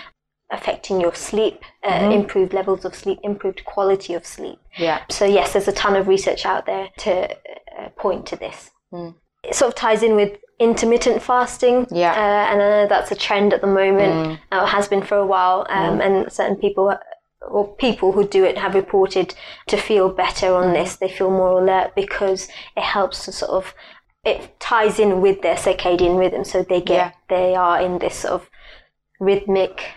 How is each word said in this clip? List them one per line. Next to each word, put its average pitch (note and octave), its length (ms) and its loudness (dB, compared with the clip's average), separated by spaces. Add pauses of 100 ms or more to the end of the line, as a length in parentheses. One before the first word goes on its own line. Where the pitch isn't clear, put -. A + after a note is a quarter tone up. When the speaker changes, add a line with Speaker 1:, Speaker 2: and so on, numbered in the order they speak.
(500)
Speaker 1:
affecting - 500 -4
your E3+ 140 0
sleep, - 480 -2 (220)
uh, G3 80 -2
Speaker 2:
Mm-hmm. G3+ 200 2
Speaker 1:
improved G3 420 2
levels F#3+ 300 -2
of F3+ 100 -10
sleep, - 280 -4
improved G3+ 420 -6
quality G3 500 -2
of E3+ 120 -8
sleep. - 320 -14 (180)
Speaker 2:
Yeah. E3 320 -2
Speaker 1:
So - 160 -2
yes, G3 280 4
there's G3+ 160 0
a G3 40 2
ton G3 220 0
of G3 140 0
research - 380 0
out - 200 -2
there F#3+ 220 -4 (100)
to, F#3 300 -2 (500)
uh, - 180 -14
point F3 300 -4
to - 100 -10
this. - 340 -14 (220)
Speaker 2:
Mm. E3+ 220 -14 (300)
Speaker 1:
It - 100 -8
sort C#4 160 2
of - 40 -6
ties A3 280 0
in A3 140 4
with G3+ 160 2 (260)
intermittent A#3 640 2
fasting. B3 680 2
Speaker 2:
Yeah. E3+ 220 2
Speaker 1:
Uh, G#3 400 2
and G3+ 100 2
I G3+ 60 2
know G#3 180 4
that's - 240 0
a G#3 40 -6
trend G3+ 400 0
at - 80 0
the G3 40 0
moment, G3 480 4
Speaker 2:
Mm. D#3+ 240 -4 (140)
Speaker 1:
uh, G3 140 0
has G3+ 220 0
been G3 140 0
for G3+ 160 -2
a G3+ 80 2
while, F#3 440 2
um, G3 280 0
Speaker 2:
Mm. F#3+ 80 0
Speaker 1:
and G3 260 0
certain G3+ 240 -2
people, G3+ 360 0 (580)
or G3+ 160 0 (100)
people G#3 360 2
who G3+ 160 2
do F#3+ 160 4
it F#3 140 0
have F#3+ 160 -2
reported F#3+ 600 0 (340)
to G3+ 100 0
feel F#3+ 320 2
better F#3 440 0
on F3+ 140 2
Speaker 2:
Mm. F3 60 2
Speaker 1:
this. E3+ 220 -2
They F#3+ 120 -2
feel F#3+ 220 0
more F#3 300 4
alert F#3 340 2
because G3 540 -2 (280)
it G#3 60 -4
helps - 420 -4
to F#3+ 80 -12
sort - 200 -6
of, F#3+ 220 -4 (500)
it - 360 -4
ties A3 380 0
in G3 240 2
with F#3+ 180 4
their E3 160 0
circadian F3+ 640 2
rhythm. F#3 260 0
So F#3 180 -2
they F3+ 200 -2
get, F#3 140 0
Speaker 2:
Yeah. F3+ 140 0 (180)
Speaker 1:
they F#3 260 2
are F3 260 2
in F3+ 200 -2
this - 160 -4
sort - 180 -4
of - 160 -8 (720)
rhythmic G3 640 0 (140)